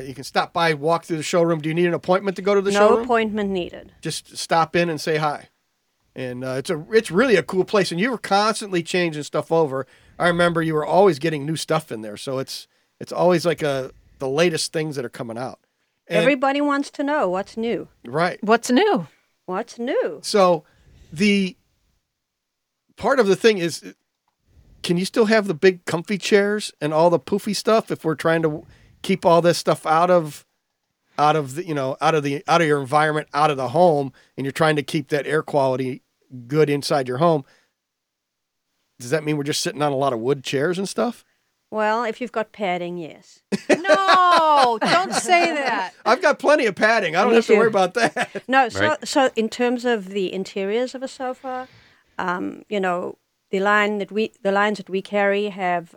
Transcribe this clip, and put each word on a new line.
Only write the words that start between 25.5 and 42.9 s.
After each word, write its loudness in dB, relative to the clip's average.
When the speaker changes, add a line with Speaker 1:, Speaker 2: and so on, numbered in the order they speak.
Speaker 1:
big 2
comfy -4
chairs 0
and -2
all 6
the 4
poofy -4
stuff 0
if -8
we're -2
trying 0
to -4
keep -2
all 6
this 4
stuff -2
out 4
of, 0
out 4
of -4
the, -8
you -6
know, -4
out 2
of 0
the, -4
out 4
of 2
your 2
environment, 0
out 2
of -2
the -4
home, 2
and -6
you're -4
trying 2
to -2
keep -6
that -2
air 0
quality -2
good 2
inside -2
your -4
home? 2
Does -14
that 0
mean -2
we're -4
just -4
sitting -6
on 2
a -2
lot 0
of -4
wood -2
chairs -2
and -4
stuff? -4
Speaker 2:
Well, 0
if -6
you've -8
got -6
padding, -4